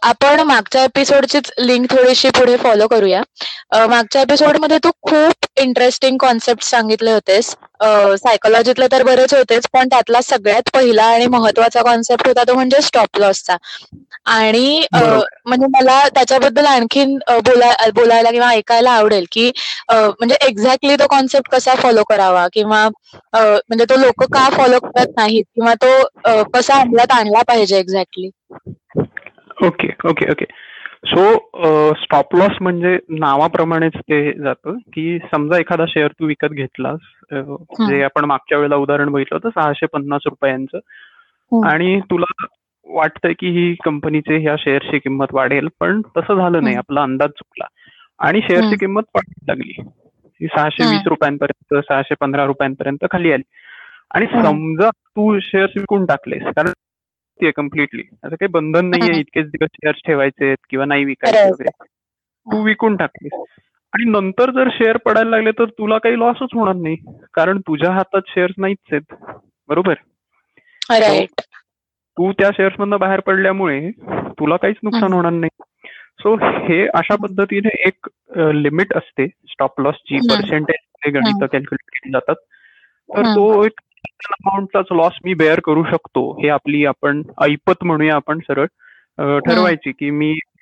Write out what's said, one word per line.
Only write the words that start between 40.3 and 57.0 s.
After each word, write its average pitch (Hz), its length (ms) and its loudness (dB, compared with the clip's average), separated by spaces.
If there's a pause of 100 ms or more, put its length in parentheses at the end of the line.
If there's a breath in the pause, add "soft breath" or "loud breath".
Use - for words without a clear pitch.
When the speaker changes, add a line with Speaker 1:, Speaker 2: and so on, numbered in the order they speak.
Speaker 1:
हम्म. - 880 -6
Speaker 2:
आणि 175 320 0
तुला 175 440 -6 (400)
वाटतंय 160 500 -4
की 180 160 -8
ही 175 260 0 (100)
कंपनीची 156 580 -4
ह्या 151 160 -2
शेअरची 139 400 -4
किंमत 135 320 -4
वाढेल, 135 360 -2 (120)
पण 185 220 -2
तसं 202 340 -4
झालं 175 280 0
नाही, 127 120 0
Speaker 1:
हम्म. - 20 -4
Speaker 2:
आपला 139 260 -4
अंदाज 135 260 -2
चुकला - 360 -16 (540 soft breath)
आणि 165 220 0
शेअरची 196 240 0
Speaker 1:
हम्म. 214 120 -2
Speaker 2:
किंमत 196 240 -4 (140)
वाढायला - 380 -6
लागली, - 200 -10 (540)
ती - 200 -10
सहाशे 151 360 -2
वीस 226 80 2
Speaker 1:
हम्म. 196 180 -2
Speaker 2:
रुपयांपर्यंत, 143 760 -4
सहाशे 139 280 -2
पंधरा 143 300 -2
रुपयांपर्यंत 139 640 -4
खाली 170 200 -2
आली. 135 180 -4 (600 loud breath)
आणि 196 140 -2
Speaker 1:
हम्म. - 180 0
Speaker 2:
समजा 160 460 0
तू 214 500 -2
शेअर्स 190 360 -2
विकून 196 300 -4
टाकलेस, - 380 -4
कारण 165 280 -4 (680)